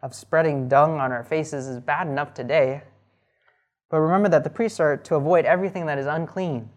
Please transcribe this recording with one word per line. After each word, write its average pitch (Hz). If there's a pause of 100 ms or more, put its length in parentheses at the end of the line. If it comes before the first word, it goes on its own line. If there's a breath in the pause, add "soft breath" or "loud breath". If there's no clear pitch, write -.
of 131
spreading 147
dung 147
on 131
our 120
faces 147
is 127
bad 147
enough 143
today, 135 (1040)
but 160
remember 185
that 156
the 156
priests 226
are 151
to 151
avoid 156
everything 180
that 147
is 139
unclean. 156